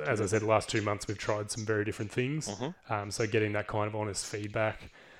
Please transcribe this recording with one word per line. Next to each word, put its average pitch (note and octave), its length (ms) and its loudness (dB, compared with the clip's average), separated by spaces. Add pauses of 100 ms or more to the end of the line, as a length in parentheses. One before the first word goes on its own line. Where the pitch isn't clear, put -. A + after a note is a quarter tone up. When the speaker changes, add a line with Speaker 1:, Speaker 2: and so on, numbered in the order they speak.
Speaker 1:
as B2 160 2
I - 40 4
Speaker 2:
to - 40 0
Speaker 1:
said, G#2 120 4
the G#2 40 -2
last G#2+ 240 4
two A2+ 120 2
months G#2 260 -2
we've G#2 100 -4
tried G#2 320 -2
some A2 160 -4
very G#2+ 180 2
different G#2 280 -4
things. C#3 380 -2
Speaker 2:
Mm-hmm. B2 440 -6
Speaker 1:
Um, G2+ 180 -2
so A#2 140 0
getting G#2+ 280 4
that G#2 140 -2
kind G#2+ 200 0
of G#2+ 80 -4
honest G#2+ 320 -2
feedback. G#2+ 640 -2 (280)